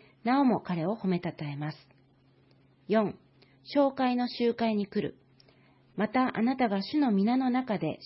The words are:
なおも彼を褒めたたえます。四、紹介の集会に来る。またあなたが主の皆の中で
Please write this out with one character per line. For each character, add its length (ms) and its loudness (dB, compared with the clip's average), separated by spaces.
な 180 2
お 40 4
も 160 2
彼 240 -4
を 100 -2
褒 120 -6
め 120 2
た 120 -6
た 140 -8
え 100 -8
ま 160 -8
す。 60 -14
四、 280 2
紹 180 4
介 220 0
の 120 0
集 260 0
会 220 0
に 100 -2
来 160 -4
る。 160 -6
ま 100 0
た 300 0
あ 60 0
な 120 2
た 140 2
が 140 -2
主 160 -2
の 120 2
皆 260 2
の 120 0
中 300 -2
で 260 -4